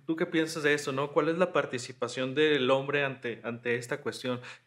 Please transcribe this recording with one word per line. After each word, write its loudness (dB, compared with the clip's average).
tú -2
qué 0
piensas 0
de 4
eso, 0
no? -2
¿Cuál 2
es 2
la 2
participación -2
del 4
hombre 2
ante, -6
ante -2
esta -6
cuestión? -4